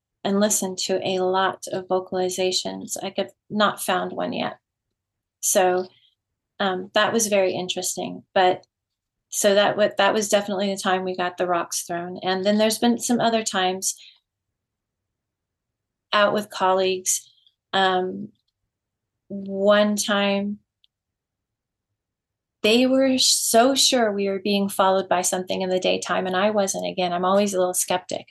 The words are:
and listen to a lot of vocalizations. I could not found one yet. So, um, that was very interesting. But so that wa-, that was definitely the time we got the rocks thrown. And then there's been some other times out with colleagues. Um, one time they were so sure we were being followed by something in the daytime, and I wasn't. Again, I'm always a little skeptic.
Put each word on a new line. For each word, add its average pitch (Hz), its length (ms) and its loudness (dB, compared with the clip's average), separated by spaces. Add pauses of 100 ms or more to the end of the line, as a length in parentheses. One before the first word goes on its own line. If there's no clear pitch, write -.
(240)
and 196 160 2
listen 202 360 0
to 190 300 -2
a 185 120 -2
lot 185 520 -2
of 185 180 -6
vocalizations. 185 1120 -4
I 196 80 -8
could 190 180 -6 (220)
not 202 320 0
found 180 300 -2
one 180 200 -6
yet. - 260 -6 (800)
So, 185 460 2 (720)
um, 190 360 -4
that 214 180 2
was 226 160 0
very 196 240 2
interesting. 180 680 -6 (120)
But 185 320 2 (600)
so 202 260 2
that 202 220 4
wa-, 208 200 2
that 202 180 2
was 214 140 0
definitely 202 460 0
the 196 60 -8
time 185 240 -2
we 185 120 -4
got 180 200 -4
the 180 100 -2
rocks 175 360 -4
thrown. 175 400 -8
And 185 220 -2
then 208 140 2
there's 220 200 2
been 240 200 2
some - 220 0
other 226 240 0
times 185 520 -2 (2250)
out 208 220 4
with 208 160 -2
colleagues. 185 800 0 (420)
Um, 190 580 0 (960)
one 202 680 2
time 202 640 -2 (2000)
they 240 220 4
were 262 320 4
so 262 600 4
sure 240 340 2
we 202 180 -2
were 196 120 -4
being 202 280 0
followed 190 400 2
by 180 140 0
something 185 400 -4
in 185 80 -2
the 185 80 0
daytime, 185 480 -2
and 185 80 -4
I 202 160 2
wasn't. 190 380 -2
Again, 180 240 -4
I'm 180 120 -2
always 196 300 2
a 185 40 0
little 180 140 0
skeptic. - 580 -4